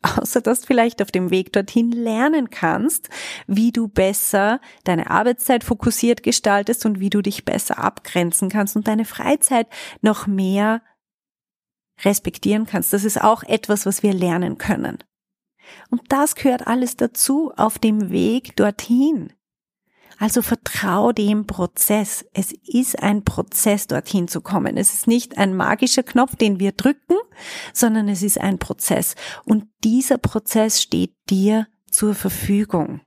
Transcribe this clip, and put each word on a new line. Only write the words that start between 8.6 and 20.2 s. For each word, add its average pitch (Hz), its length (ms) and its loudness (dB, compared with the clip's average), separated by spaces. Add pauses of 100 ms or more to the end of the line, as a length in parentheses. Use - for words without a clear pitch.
und 214 120 -2
deine 214 160 0
Freizeit - 640 0 (320)
noch 208 260 2
mehr 202 560 0 (1200)
respektieren 202 640 0
kannst. 175 260 -2
Das 202 120 0
ist 208 180 0
auch 226 200 4
etwas, 214 420 -2
was 196 180 -2
wir 202 100 4
lernen 180 460 0
können. - 400 -4 (920)
Und 240 200 -2
das 277 260 2
gehört 247 320 0
alles 247 300 0
dazu 269 600 0
auf 220 220 2
dem 214 320 2
Weg 214 460 0
dorthin. 240 760 2 (840)
Also 220 240 2